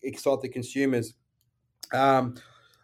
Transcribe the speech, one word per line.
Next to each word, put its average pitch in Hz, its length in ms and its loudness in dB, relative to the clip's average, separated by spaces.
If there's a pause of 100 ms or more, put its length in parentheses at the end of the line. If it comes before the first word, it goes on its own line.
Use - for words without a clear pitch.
excite 135 360 -2
the 131 80 -6
consumers. 123 640 -2 (800)
Um, 131 440 4 (480)